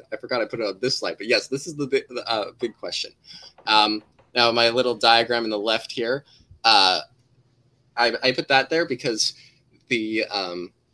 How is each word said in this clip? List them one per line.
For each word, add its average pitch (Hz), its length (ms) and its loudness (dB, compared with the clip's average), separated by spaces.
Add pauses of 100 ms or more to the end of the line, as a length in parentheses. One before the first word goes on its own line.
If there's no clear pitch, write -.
(120)
I 110 60 -8
forgot 123 240 -4
I 107 40 -2
put 113 140 -10
it 107 80 -2
on 95 120 -8
this 123 180 -2
slide, 87 200 -6
but 104 100 -10
yes, 113 200 2
this 139 200 -8
is 156 80 -14
the 143 120 -6
bi-, 127 220 -2
the, 123 180 -10
uh, 110 320 -4
big 113 180 -6
question. - 340 -8 (560)
Um, 107 360 4 (320)
now 117 160 4
my 117 180 4
little 123 260 0
diagram 117 480 4
in 110 80 -4
the 104 80 -4
left 110 320 -2
here, 127 320 -4 (400)
uh, 95 380 6 (960)
I, 120 180 2 (100)
I 131 80 2
put 131 160 -6
that 135 220 2
there 165 160 0
because - 480 -4 (560)
the, 110 360 -2
um, 90 460 -8 (220)